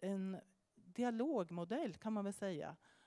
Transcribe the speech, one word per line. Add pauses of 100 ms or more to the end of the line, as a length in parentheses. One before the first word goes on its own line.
en (360)
dialogmodell,
kan
man
väl
säga. (300)